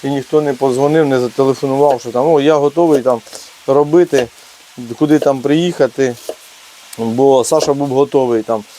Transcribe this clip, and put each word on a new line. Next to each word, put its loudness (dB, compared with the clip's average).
і -4
ніхто 0
не -2
подзвонив, 0
не 0
зателефонував, 0
що -10
там, 0
"О, 4
я 2
готовий 2
там 0
робити, 2
куди 2
там 0
приїхати". -2
Бо 2
Саша 0
був -4
готовий 0
там -4